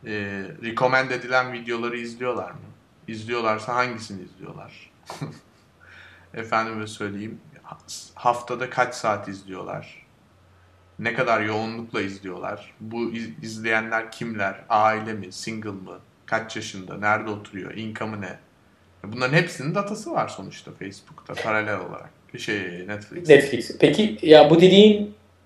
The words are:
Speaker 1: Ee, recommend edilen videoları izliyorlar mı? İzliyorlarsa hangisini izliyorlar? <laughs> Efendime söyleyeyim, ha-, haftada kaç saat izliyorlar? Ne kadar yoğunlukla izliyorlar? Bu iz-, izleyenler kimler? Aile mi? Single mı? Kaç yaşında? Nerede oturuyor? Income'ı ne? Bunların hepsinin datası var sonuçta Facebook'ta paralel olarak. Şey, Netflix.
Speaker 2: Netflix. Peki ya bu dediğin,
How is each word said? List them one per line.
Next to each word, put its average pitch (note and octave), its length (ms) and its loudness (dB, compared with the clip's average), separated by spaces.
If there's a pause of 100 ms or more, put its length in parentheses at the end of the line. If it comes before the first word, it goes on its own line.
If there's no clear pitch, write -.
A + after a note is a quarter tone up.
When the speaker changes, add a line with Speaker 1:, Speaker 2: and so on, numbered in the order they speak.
Speaker 1:
Ee, G2+ 360 -6 (200)
recommend B2+ 480 2
edilen B2 420 0
videoları A#2 460 -6
izliyorlar A#2 520 -6
mı? - 80 -16 (500)
İzliyorlarsa A2 680 -2
hangisini A2 480 -4
izliyorlar? F#2+ 680 -18 (300)
<laughs> - 1120 -18
Efendime A2+ 520 -2
söyleyeyim, G#2 540 -8 (220)
ha-, - 160 -18 (360)
haftada B2 560 -2
kaç B2 240 0
saat G#2 340 -2
izliyorlar? F#2 760 -12 (920)
Ne A#2 160 -4
kadar A#2 260 2
yoğunlukla A2+ 600 -4
izliyorlar? G2 800 -10
Bu A#2 320 -6
iz-, A2+ 300 -10
izleyenler A2 680 -2
kimler? G#2+ 560 -6
Aile A2 440 2
mi? G2 200 -10
Single A2 380 -10
mı? F#2 280 -14 (280)
Kaç A2+ 300 -4
yaşında? G2 420 -12
Nerede G#2+ 320 0
oturuyor? G2+ 440 -10
Income'ı G#2+ 460 -8
ne? F#2 180 -10 (680)
Bunların B2+ 320 0
hepsinin E3+ 380 0
datası G#3 380 -4
var A#2 160 -2
sonuçta - 440 -16
Facebook'ta - 640 -16
paralel G#2+ 460 -2
olarak. - 300 -12 (280)
Şey, F#2 500 -6
Netflix. G#2 400 -10
Speaker 2:
Netflix. B2+ 520 6
Peki G#3 420 4
ya D3+ 280 12
bu E3+ 100 8
dediğin, G#3 540 8 (320)